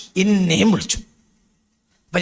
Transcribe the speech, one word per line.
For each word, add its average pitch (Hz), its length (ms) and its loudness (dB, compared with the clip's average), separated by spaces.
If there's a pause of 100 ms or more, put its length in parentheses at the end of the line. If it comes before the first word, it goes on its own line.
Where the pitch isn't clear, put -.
(240)
എന്നെയും 196 500 2
വിളിച്ചു. - 260 -4 (1080)
അപ്പൊ 180 140 -4